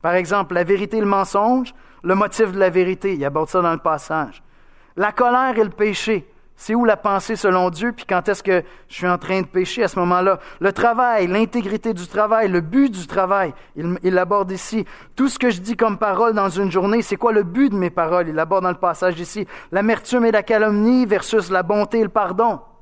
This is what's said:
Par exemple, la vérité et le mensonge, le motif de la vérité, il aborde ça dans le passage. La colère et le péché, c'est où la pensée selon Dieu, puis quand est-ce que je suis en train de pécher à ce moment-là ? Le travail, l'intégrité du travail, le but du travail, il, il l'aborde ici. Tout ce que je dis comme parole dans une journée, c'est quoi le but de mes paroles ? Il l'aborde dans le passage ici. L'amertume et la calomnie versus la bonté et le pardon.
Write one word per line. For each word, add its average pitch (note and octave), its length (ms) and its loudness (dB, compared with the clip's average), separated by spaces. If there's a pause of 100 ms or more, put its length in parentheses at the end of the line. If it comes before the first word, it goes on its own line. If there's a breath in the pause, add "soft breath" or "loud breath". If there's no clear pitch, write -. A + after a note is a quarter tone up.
Par E3 120 0
exemple, F#3 400 0
la F3 100 2
vérité G3+ 320 0
et A3 40 0
le G#3 60 0
mensonge, G#3 640 0 (300 soft breath)
le F3+ 140 0
motif G3+ 340 2
de F#3+ 80 -6
la F#3 120 4
vérité, F#3 440 0
il C#3 100 -4
aborde D3 240 -2
ça F#3 140 0
dans E3+ 100 2
le E3 60 -2
passage. D#3 640 -4 (540 soft breath)
La G#3 160 0
colère B3 460 2
et A3+ 40 2
le G#3+ 80 0
péché, G#3 580 -2 (280 soft breath)
c'est - 180 -4
où A#3+ 100 2
la G#3+ 120 4
pensée G3+ 400 -2
selon F#3 340 2
Dieu, G3+ 220 -4
puis - 120 -16
quand F3+ 240 -2
est-ce G3 140 -2
que F3+ 220 0 (240 loud breath)
je - 60 -20
suis F3+ 120 -6
en F3+ 120 2
train F#3+ 240 -2
de - 40 -4
pécher F#3+ 380 -2
à F3 40 0
ce - 120 -4
moment-là ? F3+ 400 2 (180 loud breath)
Le F#3+ 140 0
travail, A#3 560 2
l'intégrité G#3+ 680 -2
du F3 140 -10
travail, G#3+ 400 2
le F3 140 0
but B3 280 2
du F3+ 160 -10
travail, F#3 480 0 (220 loud breath)
il, E3+ 260 -4
il F#3 120 0
l'aborde F#3 360 0
ici. F#3+ 360 -6 (280 loud breath)
Tout C4+ 140 0
ce - 100 -4
que B3 120 2
je F3 100 -4
dis G#3+ 160 -6
comme G#3+ 220 0
parole A3 340 0
dans G3+ 160 0
une F#3 240 -2
journée, G3+ 300 2
c'est - 140 -4
quoi A#3 140 0
le G#3 140 2
but A#3 260 2
de G3+ 60 -2
mes F3+ 140 0
paroles ? F3 380 0
Il D#3 60 -6
l'aborde E3 300 0
dans F#3 60 2
le F3 60 -4
passage F3 440 -2
ici. F3+ 260 -8 (240 loud breath)
L'amertume A3 540 0
et A3+ 80 4
la G#3+ 100 2
calomnie A3 640 2
versus G3 440 0
la F#3 120 2
bonté G#3 380 0
et A3 40 4
le G3+ 40 -2
pardon. G3 520 0 (220)